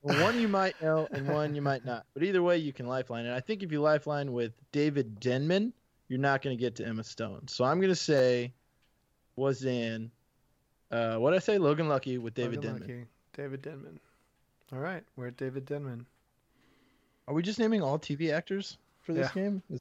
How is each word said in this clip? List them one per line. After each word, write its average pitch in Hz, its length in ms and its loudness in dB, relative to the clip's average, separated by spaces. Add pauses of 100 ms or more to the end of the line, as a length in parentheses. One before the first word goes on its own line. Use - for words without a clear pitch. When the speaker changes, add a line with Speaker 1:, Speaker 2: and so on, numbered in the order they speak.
Speaker 1:
One 165 360 4
you 226 100 4
might 190 340 2
know 156 280 2
and 139 180 -4
one 151 260 0
you 147 80 -4
might 139 240 0
not. 120 260 -6
But 139 120 -6
either 185 180 2
way, 175 160 4
you 147 160 -4
can 127 120 -8
lifeline. 120 380 -4
And 120 100 -4
I 127 60 -2
think 202 220 -4
if 170 100 -6
you 147 80 0
lifeline 147 520 2
with 120 200 0 (180)
David 143 480 0
Denman, 151 540 2 (360)
you're 131 120 -2
not 139 220 4
gonna 131 140 -2
get 117 200 -2
to 110 100 -6
Emma 113 160 -4
Stone. 110 460 -10
So - 160 0
I'm 151 160 4
gonna 190 160 4
say 127 560 4 (840)
was 131 280 0
in, 113 440 -2 (800)
uh, 113 280 0
what 131 140 4
did 185 40 6
I 185 40 2
say? 208 180 2
Logan 156 320 4
Lucky 131 260 0
with 113 160 -6
David 113 320 -2
Speaker 2:
Logan 110 160 -6
Speaker 1:
Denman. - 80 -12 (120)
Speaker 2:
Lucky, 120 60 -14 (280)
David 135 260 -10
Denman. 151 400 -14 (720)
All 131 60 -8
right, 180 260 -8 (100)
we're 127 120 -10
at 123 100 -12
David 135 300 -6
Denman. 131 400 -8 (1200)
Speaker 1:
Are 139 60 -4
we 160 80 2
just 208 160 -4
naming 220 240 2
all 143 160 0
T - 160 -6
V 156 180 0
actors 190 460 -4 (240)
for 170 100 -6
this 139 240 0
Speaker 2:
Yeah. 190 60 0
Speaker 1:
game? 202 260 -2
Is 143 120 -8